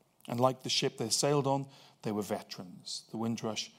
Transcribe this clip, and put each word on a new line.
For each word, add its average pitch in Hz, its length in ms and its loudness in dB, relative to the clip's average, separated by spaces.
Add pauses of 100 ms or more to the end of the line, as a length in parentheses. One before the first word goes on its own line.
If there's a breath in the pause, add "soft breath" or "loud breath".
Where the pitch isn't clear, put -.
(260)
And 120 140 -2
like 127 240 4
the 123 40 -4
ship - 300 0
they 113 120 -2
sailed 143 360 4
on, 139 220 2 (340 loud breath)
they 117 80 -2
were 104 120 0
veterans. - 880 -8
The - 40 -6
Windrush 113 640 -4